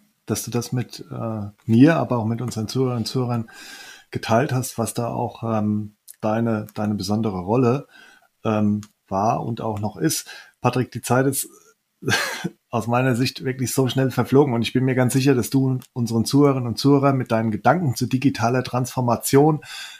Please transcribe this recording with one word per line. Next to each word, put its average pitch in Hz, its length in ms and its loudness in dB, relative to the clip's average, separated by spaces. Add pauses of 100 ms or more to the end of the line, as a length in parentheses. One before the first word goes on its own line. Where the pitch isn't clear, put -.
(260)
dass - 180 -4
du 117 60 -10
das 117 220 -4
mit, 123 380 -6
äh, 113 360 -8 (180)
mir, 135 320 8
aber 123 220 -2
auch 107 80 -2
mit 117 140 -2
unseren 113 280 -6
Zuhörern 123 300 -2
und 107 80 -4
Zuhörern 120 440 -4 (600)
geteilt 120 420 0
hast, 127 260 -4
was 110 160 -4
da 117 140 -4
auch, 120 340 -6
ähm, 107 540 -2 (240)
deine, 110 540 0
deine 107 200 -2
besondere 101 460 -2
Rolle, 120 460 2 (580)
ähm, 107 360 0 (280)
war 104 360 0
und 117 160 -6
auch 107 200 -6
noch 107 160 -6
ist. - 320 -4 (320)
Patrick, 123 300 0
die 117 120 -12
Zeit 131 240 0
ist 135 220 -4 (540)
<laughs> - 80 -4 (600)
aus 110 160 -2
meiner 123 280 2
Sicht 127 300 -2
wirklich 131 280 -4
so 131 160 2
schnell 135 220 0
verflogen 135 440 4
und 117 80 0
ich 107 100 -4
bin 131 120 2
mir 131 100 0
ganz 123 180 2
sicher, 131 220 4
dass 117 160 0
du 131 280 2 (140)
unseren 113 320 0
Zuhörerinnen 135 440 2
und 107 100 -4
Zuhörern 139 380 4
mit 123 160 -4
deinen 113 180 2
Gedanken 131 440 2
zu 127 120 -2
digitaler 127 560 2
Transformation, 131 960 2 (400)